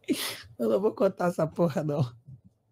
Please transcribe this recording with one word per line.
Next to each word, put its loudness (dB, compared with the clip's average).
Eu 0
não 4
vou 0
contar 2
essa 0
porra, 0
não. 0